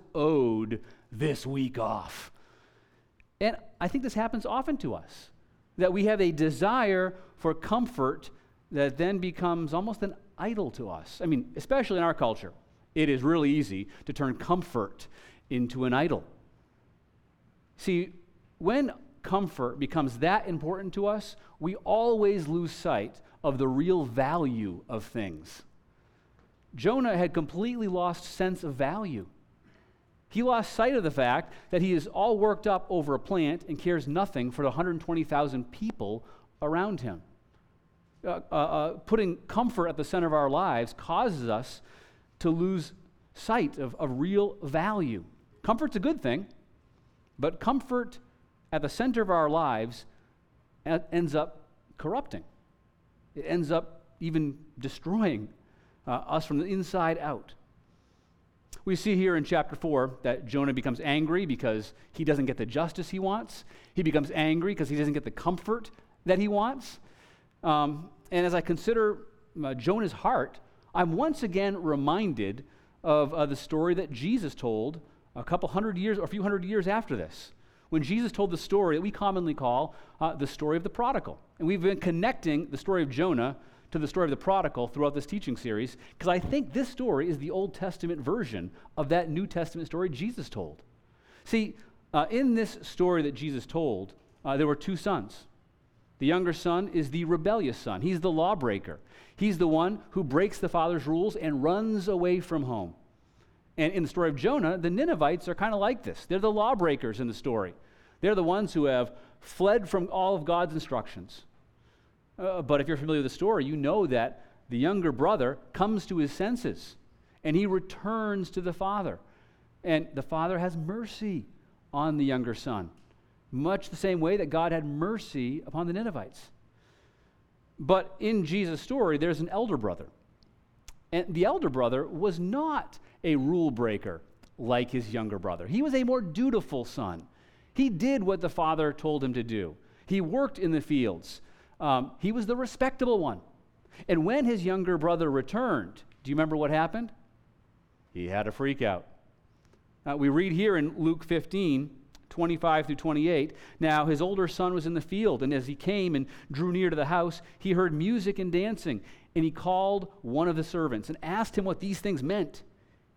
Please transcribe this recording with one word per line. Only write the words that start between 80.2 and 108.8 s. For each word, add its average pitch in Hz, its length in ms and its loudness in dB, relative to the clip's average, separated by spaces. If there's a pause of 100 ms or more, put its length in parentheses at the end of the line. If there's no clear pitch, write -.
uh, 160 140 0
the 143 120 -2
story 151 320 -2
of 165 40 -2
the 196 80 -4
prodigal. 240 480 -2 (200)
And 160 100 0
we've 185 140 2
been 196 180 2
connecting 165 720 0
the 135 80 -6
story 185 240 0
of 143 80 0
Jonah 135 460 2 (340)
to 170 80 -4
the 151 80 0
story 180 180 0
of 156 60 2
the 135 60 0
prodigal 165 500 2
throughout 147 300 0
this 143 100 -4
teaching 127 300 -4
series, 117 400 -4 (200)
'cause - 120 -2
I 180 100 4
think 208 340 -2
this 240 160 -2
story 175 400 0
is 156 100 -2
the 143 120 -6
Old 190 240 -2
Testament 170 460 -4
version 117 500 -2 (260)
of 151 120 -2
that 170 200 2
New 170 200 -2
Testament 165 380 -6
story 180 220 -2
Jesus 175 400 -6
told. 80 340 -10 (640)
See, 220 300 0 (380)
uh, 147 180 4
in 247 240 4
this 226 280 0
story 180 400 2
that 147 100 0
Jesus 135 340 -6
told, 113 480 -4 (300)
uh, 139 120 0
there 147 120 4
were 143 80 2
two 190 180 -4
sons. 156 540 -4 (720)
The 135 60 2
younger 175 260 4
son 175 360 0
is 156 220 0
the 170 140 -2
rebellious 170 520 2
son. 98 260 -6
He's 175 180 0
the 180 100 2
lawbreaker. 151 720 0 (340)
He's 196 240 0
the 175 80 6
one 170 340 2 (100)
who 190 120 -2
breaks 165 380 2
the 185 80 0
father's 165 400 0
rules 170 260 2
and 156 260 -2
runs 202 460 2
away 180 320 2
from 147 260 -2
home. 104 300 -4 (840)
And 160 160 2
in 185 120 0
the 139 40 -2
story 170 200 2
of 147 80 0
Jonah, 190 420 2
the 170 120 0
Ninevites 175 580 2
are 180 80 -4
kinda 214 200 -2
like 208 280 0
this. - 220 -10
They're 180 120 0
the 214 140 2
lawbreakers 175 640 2
in 127 80 -2
the 113 80 -4
story. 104 400 -2 (460)
They're 202 160 4
the 185 80 2
ones 180 300 0
who 151 100 4